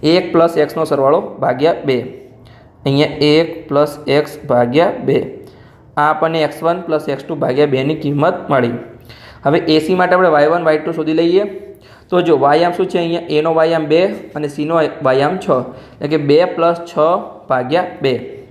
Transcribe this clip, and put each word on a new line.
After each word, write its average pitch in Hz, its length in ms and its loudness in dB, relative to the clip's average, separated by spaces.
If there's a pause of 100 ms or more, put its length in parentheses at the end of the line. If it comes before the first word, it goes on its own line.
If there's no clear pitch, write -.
(140)
એક 180 100 4 (100)
પ્લસ 170 200 4 (100)
એક્સનો 160 280 -2
સરવાળો 139 280 2 (240)
ભાગ્યા 143 440 0
બે. 131 100 0 (880)
અહીંયા 143 340 0 (140)
એક 160 160 4 (180)
પ્લસ 147 240 0 (260)
એક્સ 147 140 -2 (180)
ભાગ્યા 123 440 2 (140)
બે. 139 100 2 (800)
આ 147 100 2
આપણને 160 400 0
એક્સ 147 180 -8
વન 170 120 0 (100)
પ્લસ 151 260 -2
એક્સ 139 100 -8
ટુ 165 200 -8
ભાગ્યા 143 300 2
બે 131 160 0
ની 156 140 -2
કિંમત 147 340 0 (140)
મળી. 120 240 0 (720)
હવે 151 140 2 (160)
એ - 100 4
સી 185 140 0
માટે 180 160 2
આપણે 180 200 4
વાય 147 180 4
વન, 170 140 -2
વાય 151 140 2
ટુ 165 160 -6
શોધી 160 240 -2
લઈએ. 185 240 2 (640)
તો 180 180 2
જો 160 160 4
વાય 156 240 4
આમ 175 100 -2
શું 185 140 0
છે? 196 80 -2
અહીંયા 170 380 -2
એનો 160 200 0
વાય 165 200 2
આમ 156 140 -2
બે 160 80 4 (360)
અને 147 200 -6
સીનો 151 200 -4 (320)
વાય 135 200 2
આમ 175 80 -2 (100)
છ. - 20 -6 (540)
એટલે 147 120 -6
કે 160 60 0 (100)
બે 147 80 6 (180)
plus 170 220 0 (140)
છ - 20 -20 (560)
ભાગ્યા 131 380 -2 (160)
બે. 135 100 2 (380)